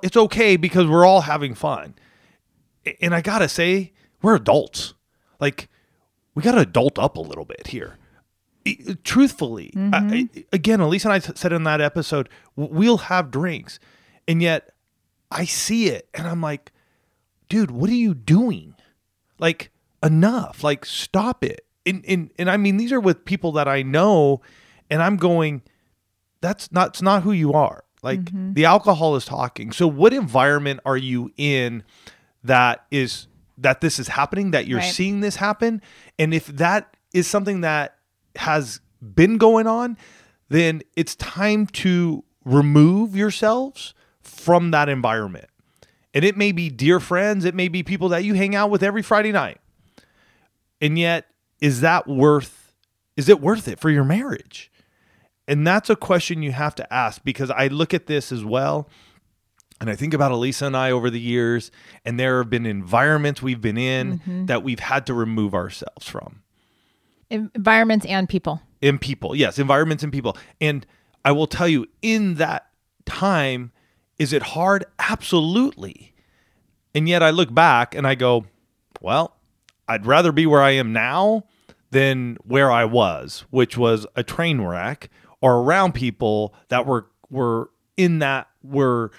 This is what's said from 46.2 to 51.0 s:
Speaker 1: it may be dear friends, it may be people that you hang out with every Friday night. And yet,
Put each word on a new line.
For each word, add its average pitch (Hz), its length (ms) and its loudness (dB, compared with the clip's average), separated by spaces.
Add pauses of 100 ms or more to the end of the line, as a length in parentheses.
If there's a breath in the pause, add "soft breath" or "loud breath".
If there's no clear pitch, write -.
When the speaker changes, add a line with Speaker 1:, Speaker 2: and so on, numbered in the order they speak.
Speaker 1:
it 190 140 2
may 202 160 0
be 170 160 -4
dear 143 320 2
friends, 190 420 0
it 175 120 -2
may 185 120 -2
be 175 160 -4
people 185 260 -4
that 175 140 0
you 208 120 -2
hang 196 200 0
out 208 140 0
with 202 120 0
every 202 200 0
Friday 214 320 0
night. 143 260 -4 (1200 soft breath)
And 151 180 -2
yet, 170 280 -2 (340)